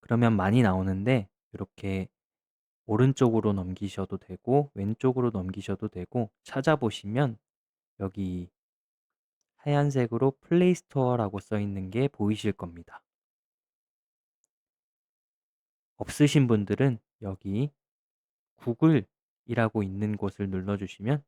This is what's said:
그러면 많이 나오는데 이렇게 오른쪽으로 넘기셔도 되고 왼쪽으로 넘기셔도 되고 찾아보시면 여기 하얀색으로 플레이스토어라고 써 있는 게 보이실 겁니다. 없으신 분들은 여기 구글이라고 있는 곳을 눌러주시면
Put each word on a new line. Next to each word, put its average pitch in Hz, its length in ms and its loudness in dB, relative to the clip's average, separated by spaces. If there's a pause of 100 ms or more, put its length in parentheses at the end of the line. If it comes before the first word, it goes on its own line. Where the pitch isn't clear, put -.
그러면 117 340 2
많이 101 280 4
나오는데 98 640 0 (240)
이렇게 95 540 -8 (800)
오른쪽으로 113 680 2
넘기셔도 95 640 -6
되고 135 560 -2
왼쪽으로 123 560 -2
넘기셔도 98 580 -6
되고 107 440 -6 (100)
찾아보시면 127 960 -2 (640)
여기 92 500 -6 (1080)
하얀색으로 135 760 0 (100)
플레이스토어라고 127 1000 2
써 104 200 -4
있는 98 320 -6
게 127 160 0
보이실 104 460 -2
겁니다. 85 500 -14 (3000)
없으신 143 500 4
분들은 110 500 2 (240)
여기 101 500 -6 (840)
구글이라고 117 1300 0
있는 101 340 -4
곳을 101 320 -4
눌러주시면 101 800 -4